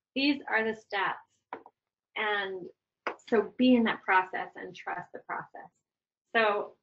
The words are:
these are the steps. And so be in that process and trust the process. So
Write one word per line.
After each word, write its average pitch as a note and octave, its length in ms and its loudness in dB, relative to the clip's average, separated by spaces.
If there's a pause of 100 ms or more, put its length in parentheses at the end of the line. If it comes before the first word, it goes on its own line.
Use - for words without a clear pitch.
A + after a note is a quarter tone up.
(160)
these C#4 240 2 (100)
are A3 140 2
the A3 100 -2
steps. F#3+ 480 -4 (920)
And G3 500 -4 (600)
so A3 280 2
be B3+ 200 6
in A#3 80 4
that - 180 -2
process - 540 0
and F#3 180 -14
trust - 400 -12
the - 60 -16
process. - 500 -12 (640)
So G#3 380 0 (100)